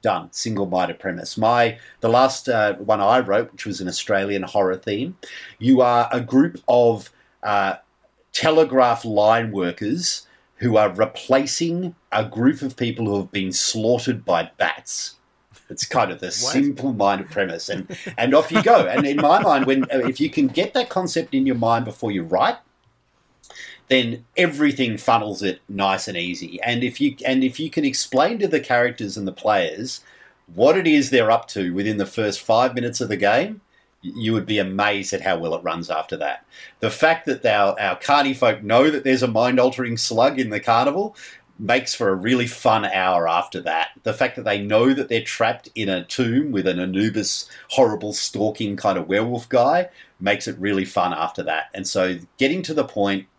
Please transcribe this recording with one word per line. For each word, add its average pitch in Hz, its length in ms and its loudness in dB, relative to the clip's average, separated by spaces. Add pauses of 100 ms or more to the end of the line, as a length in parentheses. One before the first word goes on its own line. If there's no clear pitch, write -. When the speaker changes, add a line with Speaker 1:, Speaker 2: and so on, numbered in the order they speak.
Speaker 1:
Done. 90 320 -2
Single-minded 92 640 -4
premise. 87 400 -8
My, 117 400 2 (220)
the 117 100 0
last, 131 360 2
uh, 107 280 2
one 101 260 0
I 113 200 4
wrote, 107 320 0
which - 120 -14
was 95 160 -8
an 90 80 -6
Australian 98 540 -2
horror 92 340 0
theme, 113 400 -6 (420)
you 127 220 4
are 120 320 4
a 123 80 -2
group 131 480 2
of, 117 420 4 (320)
uh, 101 340 0 (560)
telegraph 131 760 4
line 110 440 4
workers 104 760 -4 (300)
who 110 200 2
are 107 140 6
replacing 143 1040 0 (180)
a - 140 0
group 117 340 2
of 135 160 -8
people 120 300 -2
who 101 100 0
have 95 160 -4
been 95 180 -4
slaughtered 113 760 -2
by - 320 0
bats. - 580 -6 (540)
It's - 160 -6
kind 113 240 0
of - 100 -10
the - 60 -8
Speaker 2:
What? - 80 -8
Speaker 1:
simple-minded 123 960 0
premise, 92 400 -4
and, 101 260 -8 (220)
and 120 160 2
off 160 180 4
you 208 100 4
go. 233 240 6
And 139 200 0
in 143 100 0
my 147 240 4
mind, 147 240 2
when, 131 260 2
if 127 300 -2
you 147 80 0
can 139 200 0
get - 260 -2
that 247 160 0
concept 170 420 -4
in 135 140 0
your 131 100 0
mind 117 300 2
before 110 240 -6
you 92 140 -2
write, 98 340 0 (1300)
then 123 360 0 (120)
everything 143 600 0
funnels 107 460 0
it 95 260 -4
nice 98 400 -2
and 95 80 -8
easy. 87 460 -8
And 120 200 -2
if 123 180 -4
you, 139 160 0 (100)
and 131 180 2
if 127 160 -2
you 160 100 -6
can 151 140 -2
explain 143 540 0
to 196 100 -2
the 151 120 0
characters 120 560 -2
and 101 120 -6
the 92 40 -8
players 98 680 -2 (540)
what 135 220 6
it 180 100 0
is 147 240 4
they're 117 200 4
up 113 180 2
to 87 260 -4
within 101 240 -2
the 98 80 -2
first 104 340 -4
five 123 340 2
minutes 120 260 -4
of 113 80 -4
the - 80 -2
game, 131 440 0 (420)
y-, 87 120 -12
you 110 180 -2
would 104 140 -2
be 104 120 -2
amazed 101 540 -2
at 98 80 -4
how 92 180 -2
well 82 160 -4
it 82 80 -8
runs 85 280 -6
after 78 260 -6
that. 73 300 -8 (340)
The 110 100 -2
fact 160 360 0
that 127 180 -4
our, 104 340 2
our 95 180 -2
carny 143 360 2
folk 110 300 0
know 120 280 4
that 147 140 -4
there's 131 180 2
a 127 60 0
mind-altering 123 680 0
slug 127 400 2
in 120 120 -2
the 104 100 -4
carnival 143 540 0 (440)
makes 120 360 0
for 113 140 0
a 95 60 2
really 120 320 0
fun 113 400 0
hour 92 420 2
after 87 320 -2
that. 82 280 -2 (140)
The 110 120 -4
fact 127 220 -2
that 120 80 -12
they 104 160 0
know 110 320 4
that 135 160 -2
they're 113 140 0
trapped - 520 -4
in 107 140 -6
a 90 160 -2
tomb 131 480 -2
with 95 140 0
an 90 140 0
Anubis 98 680 -2 (220)
horrible 107 420 0
stalking 104 640 -4
kind 95 220 0
of 80 100 -8
werewolf 113 400 -2
guy 147 420 2 (280)
makes 101 300 -2
it 104 100 -10
really 95 260 -2
fun 90 280 -2
after 78 320 -6
that. 78 280 -4
And 95 140 -10
so 92 320 0 (200)
getting 156 240 0
to 160 120 -8
the 147 100 0
point 101 420 -2 (120)